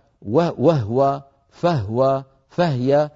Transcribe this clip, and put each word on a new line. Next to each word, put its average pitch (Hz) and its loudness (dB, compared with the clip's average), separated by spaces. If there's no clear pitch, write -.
و-، 143 0
وهو، 139 0
فهو، 135 -2
فهي، 143 0